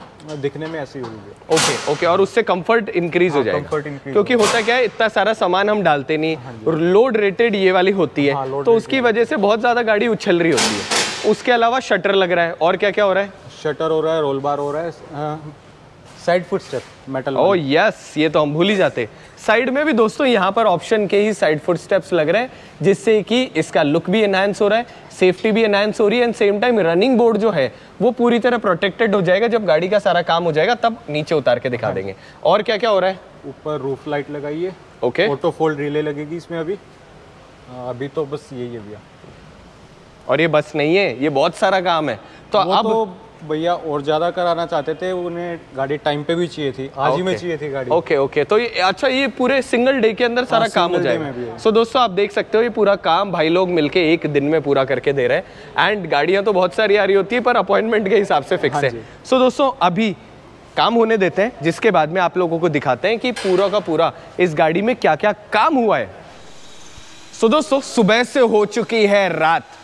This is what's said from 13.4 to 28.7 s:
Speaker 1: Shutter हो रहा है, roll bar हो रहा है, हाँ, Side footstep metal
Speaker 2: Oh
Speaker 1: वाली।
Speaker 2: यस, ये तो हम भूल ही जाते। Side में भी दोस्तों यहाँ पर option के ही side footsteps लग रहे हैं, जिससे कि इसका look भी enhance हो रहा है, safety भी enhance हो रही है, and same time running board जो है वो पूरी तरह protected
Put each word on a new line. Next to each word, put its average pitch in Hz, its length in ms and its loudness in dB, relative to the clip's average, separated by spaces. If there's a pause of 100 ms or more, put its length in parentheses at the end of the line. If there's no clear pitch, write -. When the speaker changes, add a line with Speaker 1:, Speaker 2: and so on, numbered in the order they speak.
Speaker 1:
Shutter 156 280 -2
हो 160 100 0
रहा 160 140 0
है, 160 60 0
roll 139 180 -2
bar 143 200 -4
हो 143 120 -4
रहा 151 100 -6
है, 170 120 -8 (200)
हाँ, 151 400 -8 (720)
Side 175 180 2
footstep 156 380 -6 (280)
metal 135 280 -4
Speaker 2:
Oh 151 100 4
Speaker 1:
वाली। 156 280 2
Speaker 2:
यस, 165 420 0
ये 156 120 2
तो 156 120 2
हम 147 120 0
भूल 175 160 2
ही 214 60 2
जाते। 147 320 0 (380)
Side 233 240 2
में 277 160 0
भी 311 80 0
दोस्तों 226 340 0
यहाँ 196 240 2
पर 226 140 2
option 208 420 0
के 202 120 0
ही 214 140 0
side 156 260 0
footsteps 180 540 -2
लग 156 160 2
रहे 202 120 0
हैं, 254 100 -8 (300)
जिससे 196 400 2
कि 233 220 0 (120)
इसका 160 280 0
look 160 260 0
भी 214 120 2
enhance 196 400 0
हो 208 60 2
रहा 214 120 2
है, 240 60 -6 (260)
safety 185 400 2
भी 220 120 2
enhance 208 360 0
हो 214 80 4
रही 220 120 2
है, 240 80 4
and 226 80 -4
same 202 240 2
time 233 200 2
running 190 380 2
board 226 200 4
जो 214 140 0
है 139 200 0 (300)
वो 233 100 2
पूरी 233 280 2
तरह 240 180 0
protected 196 580 0